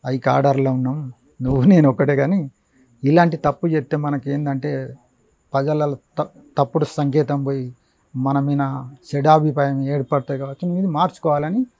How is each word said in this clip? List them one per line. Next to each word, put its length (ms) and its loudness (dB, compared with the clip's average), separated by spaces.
హై 240 -4
ఆర్డర్లో 420 2
ఉన్నాం, 420 -4
నువ్వు 220 0
నేను 260 8
ఒకటే." 260 2
కానీ 360 0
ఇలాంటి 340 4
తప్పు 300 -2
చేస్తే 300 -2
మనకి 340 -4
ఏంటంటే 640 -6
ప్రజల 420 0
త-, 100 -4
తప్పుడు 280 0
సంకేతం 580 -2
పోయి 300 -6
మన 240 0
మీద 200 0
చెడాభిప్రాయం 680 2
ఏర్పడతాయి 580 -4
కావచ్చు, 280 -8
నువ్వు 160 -2
ఇది 80 -2
మార్చుకోవాలని 760 -2